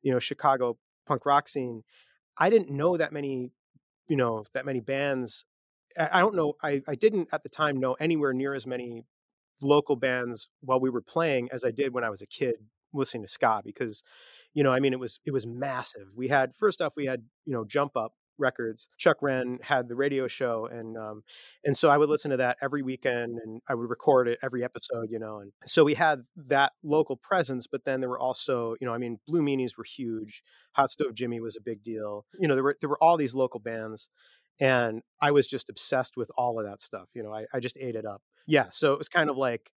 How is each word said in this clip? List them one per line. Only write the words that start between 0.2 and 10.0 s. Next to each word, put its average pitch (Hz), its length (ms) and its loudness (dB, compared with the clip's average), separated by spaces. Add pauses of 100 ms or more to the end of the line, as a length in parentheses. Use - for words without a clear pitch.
punk 135 200 -2
rock 143 200 4
scene, 123 360 -6 (560)
I 175 120 4
didn't 220 200 4
know 156 260 2
that 156 160 -2
many, 135 400 -6 (560)
you 156 80 2
know, 113 280 0 (100)
that 131 120 -4
many 131 140 -2
bands. 135 640 -2 (540)
I, 160 160 2
I 185 60 6
don't 208 140 4
know. 156 280 0
I, 143 260 -2
I 147 60 -2
didn't 196 380 2
at 156 100 -4
the - 80 -14
time 147 280 0
know 127 160 0
anywhere 156 380 2
near 139 220 -2
as 131 120 -6
many 123 380 -8 (560)
local 143 360 6
bands 123 520 -2 (120)